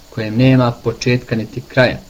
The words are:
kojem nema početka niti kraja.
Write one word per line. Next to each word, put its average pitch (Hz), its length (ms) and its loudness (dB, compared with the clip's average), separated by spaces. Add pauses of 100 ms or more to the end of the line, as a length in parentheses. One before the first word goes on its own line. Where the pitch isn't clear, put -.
(100)
kojem 107 260 -8
nema 127 360 4
početka 117 640 -4
niti 110 240 -8
kraja. 120 380 -2 (120)